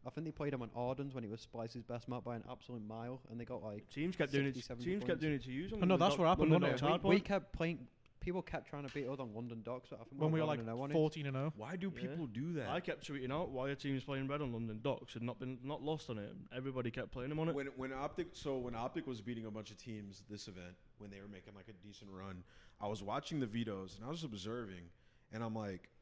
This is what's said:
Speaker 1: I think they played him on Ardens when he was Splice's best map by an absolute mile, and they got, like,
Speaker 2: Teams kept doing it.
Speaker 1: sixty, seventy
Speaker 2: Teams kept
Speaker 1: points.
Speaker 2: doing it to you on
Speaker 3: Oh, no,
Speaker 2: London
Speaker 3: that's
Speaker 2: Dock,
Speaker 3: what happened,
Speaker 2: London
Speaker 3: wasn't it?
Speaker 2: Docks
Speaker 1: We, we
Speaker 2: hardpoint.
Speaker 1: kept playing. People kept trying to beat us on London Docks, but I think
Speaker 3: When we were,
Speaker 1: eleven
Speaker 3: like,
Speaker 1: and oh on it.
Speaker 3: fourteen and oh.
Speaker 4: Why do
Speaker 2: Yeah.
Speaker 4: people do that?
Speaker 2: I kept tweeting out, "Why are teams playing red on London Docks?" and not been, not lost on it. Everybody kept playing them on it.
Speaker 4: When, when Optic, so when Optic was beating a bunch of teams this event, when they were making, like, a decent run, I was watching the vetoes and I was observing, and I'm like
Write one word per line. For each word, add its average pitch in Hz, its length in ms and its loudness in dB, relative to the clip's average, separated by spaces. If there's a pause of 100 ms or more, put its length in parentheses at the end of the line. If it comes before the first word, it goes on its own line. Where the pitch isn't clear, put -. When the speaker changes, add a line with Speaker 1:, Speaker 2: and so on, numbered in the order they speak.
Speaker 1:
I - 40 -4
think 160 140 -6
they 151 60 -4
played 143 220 0
him 127 80 -2
on 113 140 -6
Ardens 131 400 0
when 123 80 -2
he 101 60 -4
was 113 120 -6
Splice's 113 420 -6
best 120 240 -6
map 123 160 -4
by 120 120 -2
an 110 140 -4
absolute 120 340 -8
mile, 117 460 -6
and 117 100 -6
they 117 60 -4
got, 120 180 -6
like, 107 260 -6
Speaker 2:
Teams 170 260 0
kept 139 160 2
doing 139 140 6
it. 131 100 2
Speaker 1:
sixty, 123 120 -4
seventy 120 180 -6
Speaker 2:
Teams 196 160 2
kept 123 80 2
Speaker 1:
points. 165 120 4
Speaker 2:
doing 156 120 4
it 123 100 0
to 131 80 -6
you 143 140 -2
on 208 80 -4
Speaker 3:
Oh, - 20 -2
no, 208 60 -2
Speaker 2:
London 180 180 8
Speaker 3:
that's 190 140 8
Speaker 2:
Dock, 196 60 2
Speaker 3:
what 165 80 8
happened, 160 240 8
Speaker 2:
London 170 200 10
Speaker 3:
wasn't 131 180 4
it? - 40 8
Speaker 2:
Docks 175 100 2
Speaker 1:
We, 196 60 6
we 180 120 12
Speaker 2:
hardpoint. - 40 -8
Speaker 1:
kept - 280 0
playing. 165 340 0 (340)
People 180 200 0
kept - 260 -6
trying 143 200 -6
to 123 40 -8
beat 139 160 -2
us 135 120 -2
on 113 160 -6
London 117 280 -4
Docks, 123 280 -6
but 107 80 -10
I 117 60 -12
think 139 140 -12
Speaker 3:
When 156 120 6
we 160 80 6
were, 156 60 6
Speaker 1:
eleven 120 200 2
Speaker 3:
like, 113 80 -2
Speaker 1:
and 120 60 -2
oh 135 40 0
on 139 60 -2
it. 147 60 0
Speaker 3:
fourteen 156 320 4
and 135 100 0
oh. 151 180 0
Speaker 4:
Why 120 200 -6
do 185 180 0
Speaker 2:
Yeah. - 80 -6
Speaker 4:
people 160 240 -2
do 131 280 -2
that? 135 160 0
Speaker 2:
I 160 100 2
kept - 280 -4
tweeting 131 240 -2
out, 160 180 2
"Why 131 200 0
are 143 60 0
teams 135 280 0
playing 135 240 0
red 147 140 0
on 127 100 0
London 113 300 -2
Docks?" 123 340 0
and 117 120 -2
not 120 120 -2
been, 127 220 -4
not 135 220 -4
lost 151 260 -2
on 113 80 -2
it. 104 180 -6 (160)
Everybody 131 380 -2
kept 117 220 -4
playing 131 180 -4
them 151 100 0
on 160 100 4
it. 147 60 2
Speaker 4:
When, 139 200 0
when 131 180 -4
Optic, 143 400 -2
so 135 240 0
when 123 160 -2
Optic 120 320 -2
was 120 160 -4
beating 113 240 -4
a 107 60 -4
bunch 107 180 -6
of 101 80 -14
teams 101 500 -10
this 104 200 -8
event, 90 260 -10 (240)
when 104 140 -12
they 98 100 -12
were 101 60 -12
making, 98 260 -14
like, 98 140 -16
a 113 60 -14
decent 98 380 -16
run, 95 320 -8 (380)
I 104 60 -2
was 101 160 -2
watching 143 360 -2
the 127 80 4
vetoes 101 480 -2
and 101 120 -12
I - 20 -6
was 160 140 -6
observing, 101 640 -6 (420)
and 113 120 -2
I'm 110 100 0
like 101 380 -4 (100)